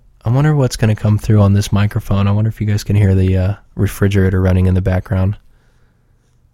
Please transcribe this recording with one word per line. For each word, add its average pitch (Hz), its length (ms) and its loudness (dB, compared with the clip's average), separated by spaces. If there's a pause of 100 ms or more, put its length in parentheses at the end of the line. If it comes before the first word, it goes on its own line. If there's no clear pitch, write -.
(260)
I 113 40 -2
wonder 147 240 2
what's 131 220 0
gonna 110 180 0
come 107 220 0
through 107 240 2
on 98 140 4
this 101 180 0
microphone. 101 540 -2
I 101 60 0
wonder 110 180 -2
if - 100 -10
you 104 60 -4
guys 104 180 -4
can 104 120 -2
hear 98 180 2
the, 92 240 2
uh, 95 160 0 (220)
refrigerator 95 680 0
running 92 240 2
in 92 80 2
the 92 80 0
background. 95 560 -2 (1160)